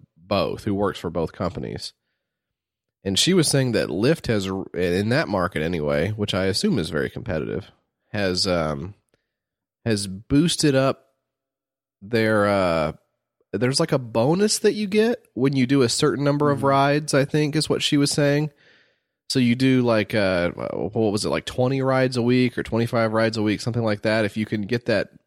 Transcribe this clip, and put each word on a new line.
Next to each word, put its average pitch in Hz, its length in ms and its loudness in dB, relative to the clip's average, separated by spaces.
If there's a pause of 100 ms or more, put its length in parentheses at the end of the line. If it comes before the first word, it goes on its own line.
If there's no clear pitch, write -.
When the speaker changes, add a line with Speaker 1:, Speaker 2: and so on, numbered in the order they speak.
(160)
Speaker 1:
both, 90 480 -4
who 104 100 -2
works 98 240 -2
for 90 120 -8
both 82 220 -4
companies. 78 600 -8 (1120)
And 95 140 -2
she 180 160 2
was 160 140 4
saying 131 240 0
that 67 180 0
Lyft 120 380 0
has, 104 180 0 (260)
in 90 380 0
that 139 180 0
market 87 320 -2
anyway, 78 520 0
which 107 200 -4
I 95 140 0
assume 135 320 -2
is 80 100 -4
very 73 220 -4
competitive, 69 600 -8 (420)
has, 95 340 -2
um, 80 480 -2 (880)
has 104 220 -2
boosted 143 680 0
up 135 380 -2 (880)
their, 110 480 2
uh, 85 440 2 (600)
there's, 123 260 0
like, 165 140 0
a 143 60 2
bonus 131 600 0
that 208 120 2
you 208 140 -4
get 214 360 0 (120)
when 139 200 0
you 131 120 2
do 139 160 4
a 117 80 4
certain 139 340 0
number 143 260 2
of 139 100 0
Speaker 2:
Mm-hmm. 139 80 0
Speaker 1:
rides, 143 440 2
I 139 140 4
think 151 280 0
is 156 140 -2
what - 140 0
she 147 160 2
was 143 120 2
saying. 147 400 0 (760)
So - 100 0
you 120 160 4
do, 131 280 4
like, 113 320 2
uh, 92 380 2
what 92 600 -2
was 101 140 -2
it, 73 40 -2
like, 78 140 -2
twenty 131 380 -2
rides 131 340 0
a 117 60 0
week 123 340 2
or - 60 -4
twenty-five 113 500 -2
rides 110 240 0
a 107 60 -2
week, 104 180 0
something 117 240 -4
like 107 180 -2
that. 110 220 2
If 101 120 -4
you 107 100 -2
can 107 160 -4
get 117 240 -4
that 104 240 0 (160)